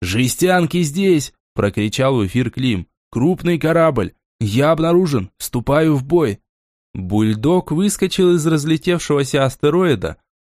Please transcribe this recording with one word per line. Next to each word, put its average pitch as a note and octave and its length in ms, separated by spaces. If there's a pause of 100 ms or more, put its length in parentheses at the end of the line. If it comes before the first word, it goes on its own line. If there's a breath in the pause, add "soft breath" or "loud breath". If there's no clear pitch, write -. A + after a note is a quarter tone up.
«Жестянки E3 800
здесь!» – E3 520 (220)
прокричал G#2+ 640
в G#2+ 100
эфир A#2+ 240
Клим. A#2 360 (220)
«Крупный E3+ 480
корабль! D#3 540 (300)
Я A#2+ 300
обнаружен! D#3+ 680
Вступаю D3 580
в C3+ 80
бой!» C#3 380 (520)
Бульдог A2 760
выскочил F3+ 640
из D#3 100
разлетевшегося D#3 1000
астероида, C#3 720 (240)